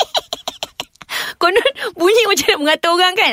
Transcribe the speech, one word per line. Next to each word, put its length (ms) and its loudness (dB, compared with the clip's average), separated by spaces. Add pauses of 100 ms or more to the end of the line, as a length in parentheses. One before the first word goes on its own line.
(300)
<laughs> 1120 -12
Konon 280 2 (240)
bunyi 320 2
macam 320 0
nak 20 -8
mengata 300 0
orang 240 2
kan? 200 0